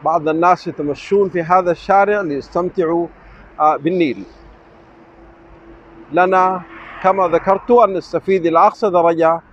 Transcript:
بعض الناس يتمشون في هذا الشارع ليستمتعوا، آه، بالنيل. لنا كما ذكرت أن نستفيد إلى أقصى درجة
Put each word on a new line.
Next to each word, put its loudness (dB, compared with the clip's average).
بعض -2
الناس 0
يتمشون -4
في -6
هذا 0
الشارع 0
ليستمتعوا، -4
آه، 2
بالنيل. -4
لنا 2
كما 2
ذكرت 0
أن 4
نستفيد -2
إلى 2
أقصى 2
درجة 2